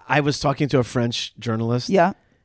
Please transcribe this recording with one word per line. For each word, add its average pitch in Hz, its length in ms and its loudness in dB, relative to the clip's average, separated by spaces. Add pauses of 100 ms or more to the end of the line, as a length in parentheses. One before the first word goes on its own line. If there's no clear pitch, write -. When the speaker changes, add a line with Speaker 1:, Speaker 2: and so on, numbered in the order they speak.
Speaker 1:
I 135 140 2
was 143 180 0
talking 139 300 0
to 143 100 4
a 117 60 2
French - 520 -4
journalist. 117 520 -2
Speaker 2:
Yeah. 190 240 4 (320)